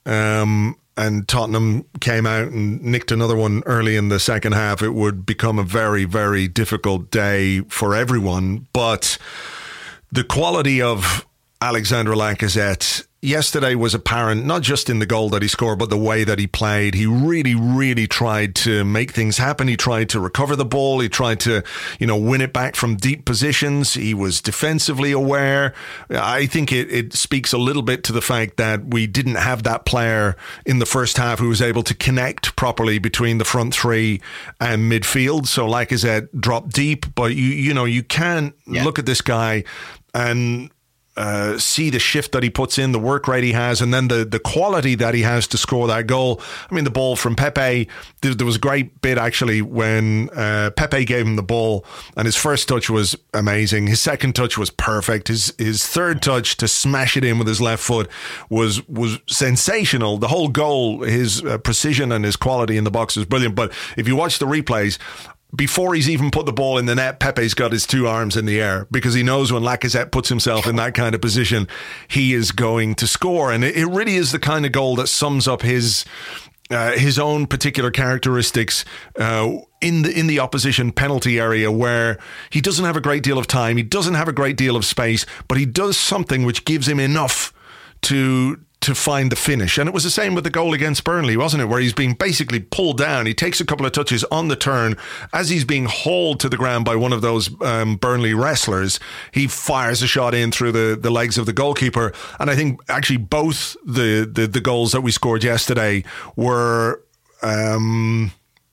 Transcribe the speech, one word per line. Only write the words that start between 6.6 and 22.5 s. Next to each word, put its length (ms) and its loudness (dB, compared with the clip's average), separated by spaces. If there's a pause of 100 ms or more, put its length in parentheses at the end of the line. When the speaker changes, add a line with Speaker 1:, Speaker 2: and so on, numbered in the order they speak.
Speaker 1:
day 560 2
for 280 -2
everyone. 760 0
But 460 0 (920)
the 140 0
quality 580 0
of 440 -2 (360)
Alexandre 520 0
Lacazette 920 0 (180)
yesterday 520 0
was 180 2
apparent, 500 0
not 200 0
just 260 0
in 80 2
the 80 2
goal 240 0
that 140 0
he 40 0
scored, 300 0
but 140 -2
the 60 2
way 260 2
that 160 0
he 80 0
played. 480 0
He 100 2
really, 480 2
really 540 2
tried 480 0
to 280 2
make 280 0
things 260 0
happen. 300 0
He 100 0
tried 320 0
to 100 0
recover 360 -2
the 100 0
ball. 360 0
He 60 0
tried 340 0
to, 200 2 (380)
you 80 0
know, 100 2
win 240 2
it 100 0